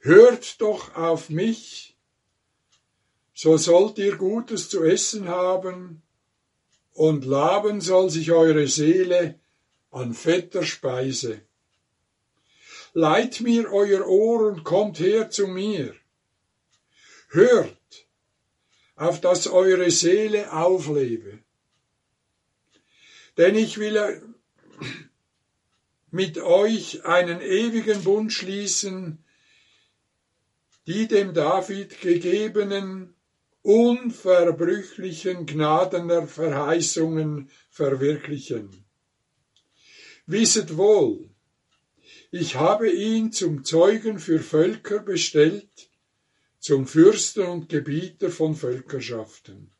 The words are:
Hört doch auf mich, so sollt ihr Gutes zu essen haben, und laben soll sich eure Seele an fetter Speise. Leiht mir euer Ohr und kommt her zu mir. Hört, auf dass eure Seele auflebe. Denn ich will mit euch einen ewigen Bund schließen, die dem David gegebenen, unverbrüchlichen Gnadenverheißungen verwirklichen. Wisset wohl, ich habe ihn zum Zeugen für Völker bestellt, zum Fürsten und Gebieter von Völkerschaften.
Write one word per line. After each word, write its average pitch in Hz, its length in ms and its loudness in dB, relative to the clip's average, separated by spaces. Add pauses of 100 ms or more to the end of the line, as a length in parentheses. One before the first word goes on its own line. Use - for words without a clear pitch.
Hört 220 600 6
doch 208 320 -4
auf 165 340 -2
mich, 202 640 -6 (1400)
so 156 240 4
sollt 180 400 2
ihr 196 180 -2
Gutes 208 540 -6
zu 190 120 -2
essen 190 460 0
haben, 185 760 -4 (880)
und 156 320 0
laben 190 560 0
soll 185 300 2
sich 160 220 -2
eure 160 340 4
Seele 175 720 0 (520)
an 127 220 -8
fetter 170 520 -2
Speise. 127 760 -6 (1500)
Leiht 185 480 0
mir 233 320 0
euer 202 340 2
Ohr 214 420 2
und 175 160 -8
kommt 190 340 -2
her 208 320 0
zu 202 160 -4
mir. 185 480 -6 (1300)
Hört, - 800 2 (880)
auf 165 240 -4
dass 180 260 0
eure 180 440 4
Seele 208 640 0
auflebe. 143 840 -2 (2000)
Denn 180 160 6
ich 220 240 -2
will 208 440 -4 (1900)
mit 170 280 -4
euch 190 680 0
einen 175 360 0
ewigen 214 640 -2
Bund 214 300 0
schließen, 190 920 -8 (1600)
die 208 200 -4
dem 202 260 0
David 185 680 -2
gegebenen, 190 1120 -2 (480)
unverbrüchlichen 185 1800 0
Gnadenverheißungen 156 2000 -2 (180)
verwirklichen. 135 1160 -6 (1400)
Wisset 175 520 -2
wohl, 175 500 2 (1040)
ich 165 260 -6
habe 202 340 2
ihn 220 420 -2
zum 151 320 -6
Zeugen 208 540 2
für 160 220 -2
Völker 202 600 -2
bestellt, 165 880 -2 (680)
zum 135 280 0
Fürsten 190 580 4
und 175 240 -10
Gebieter 165 640 -6
von 156 260 -4
Völkerschaften. 117 1200 -10